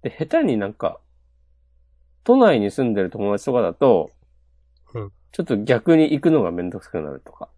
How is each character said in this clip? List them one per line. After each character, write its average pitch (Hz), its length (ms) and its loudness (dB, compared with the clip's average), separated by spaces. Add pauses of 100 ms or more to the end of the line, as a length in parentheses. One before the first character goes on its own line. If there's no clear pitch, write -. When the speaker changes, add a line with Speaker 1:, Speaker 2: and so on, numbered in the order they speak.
Speaker 1:
で、 - 140 -8
下 - 240 -2
手 311 40 0
に 147 140 0
な 101 100 -2
ん 104 60 -10
か、 - 280 -6 (1200)
都 247 140 4
内 196 220 4
に 101 120 0
住 127 180 -2
ん 110 40 -2
で 101 80 -2
る 92 80 -2
友 101 240 -4
達 101 120 -6
と 135 80 -4
か 123 80 2
だ 87 120 -2
と、 107 380 2 (800)
Speaker 2:
う 117 60 -8
ん。 101 120 -14 (200)
Speaker 1:
ち - 100 -20
ょ - 20 -2
っ - 20 -4
と 117 120 0
逆 120 400 2
に 156 160 2
行 143 80 -4
く 170 100 2
の 151 100 2
が 87 100 -2
め 87 120 -6
ん 90 60 -6
ど 80 100 -12
く - 60 -20
さ - 60 -20
く 87 100 -8
な 76 100 -10
る 65 80 -14
と - 140 -20
か。 - 240 -18